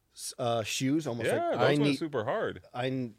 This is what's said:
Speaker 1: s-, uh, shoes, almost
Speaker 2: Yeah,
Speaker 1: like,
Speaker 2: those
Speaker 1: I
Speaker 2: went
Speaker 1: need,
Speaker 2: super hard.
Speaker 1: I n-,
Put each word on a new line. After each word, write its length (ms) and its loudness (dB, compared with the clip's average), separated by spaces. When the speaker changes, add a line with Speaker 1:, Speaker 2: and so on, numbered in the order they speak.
Speaker 1:
s-, 240 -10
uh, 240 0
shoes, 440 0
almost 220 -2
Speaker 2:
Yeah, 60 2
Speaker 1:
like, 160 0
Speaker 2:
those 100 0
Speaker 1:
I 60 4
Speaker 2:
went 140 4
Speaker 1:
need, 180 4
Speaker 2:
super 260 -2
hard. 360 -2
Speaker 1:
I 140 -2
n-, 320 -4